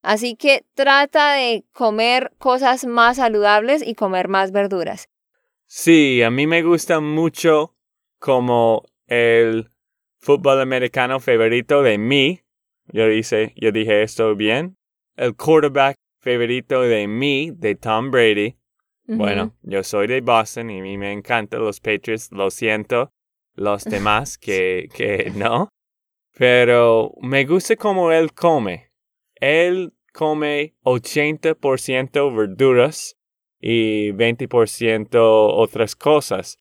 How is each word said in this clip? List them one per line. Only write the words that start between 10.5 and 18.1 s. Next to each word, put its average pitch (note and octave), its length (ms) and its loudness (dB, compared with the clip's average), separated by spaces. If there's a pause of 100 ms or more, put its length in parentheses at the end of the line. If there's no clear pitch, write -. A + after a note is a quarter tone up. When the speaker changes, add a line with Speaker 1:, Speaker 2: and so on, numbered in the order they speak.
Speaker 2:
americano C3 580 -2
favorito A#2+ 640 2
de A2 160 2
mí. C#3 420 0 (460)
Yo A2 200 0
dice, A2 480 -2
yo A2 160 0
dije G#2+ 300 0
esto A2 340 -2
bien. A#2+ 420 -2 (400)
El B2 180 -4
quarterback C#3+ 600 2 (240)
favorito B2 600 -2
de A2 260 0
mí, C#3 440 -4
de G#2 220 -4
Tom A#2 380 -4